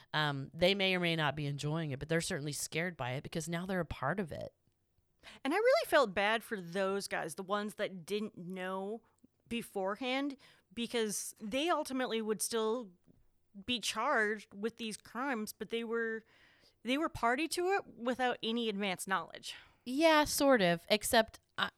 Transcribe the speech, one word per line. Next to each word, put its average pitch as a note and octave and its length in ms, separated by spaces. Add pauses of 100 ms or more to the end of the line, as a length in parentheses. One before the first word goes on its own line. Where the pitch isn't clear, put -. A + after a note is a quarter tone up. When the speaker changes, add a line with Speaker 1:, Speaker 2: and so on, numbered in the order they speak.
(140)
Speaker 1:
Um, D3 400
they F3 220
may F#3+ 180
or F3+ 60
may E3+ 160
not D3+ 220
be D3+ 80
enjoying D3 460
it, B2+ 80
but D3 100
they're E3 100
certainly D3+ 320
scared E3 460
by B2 140
it C#3 120
because D#3+ 240
now E3+ 180
they're F#3 140
a E3 60
part D3+ 340
of F3 140
it. - 180 (920)
Speaker 2:
And C4+ 80
I F#4 40
really C5 300
felt C4 260
bad G#3+ 300
for G#3+ 160
those F#3+ 480
guys, E3 280
the G3 80
ones G#3 320
that F#3 300
didn't G#3 320
know F#3+ 640 (480)
beforehand, B3 880 (380)
because A3+ 680
they C4 280
ultimately B3+ 520
would G#3+ 200
still A3 480 (760)
be B3 140
charged A3 720
with G#3+ 240
these A3 200
crimes, A#3+ 600
but G#3 120
they A#3 160
were, A3+ 400 (580)
they B3+ 140
were D#4+ 120
party B3+ 380
to F4 220
it G4 120 (160)
without B3 460
any A3+ 240
advanced G3 400
knowledge. - 480 (300)
Speaker 1:
Yeah, D4+ 400
sort C#4 360
of, E3+ 280
except A3+ 500 (180)
I, F#3+ 200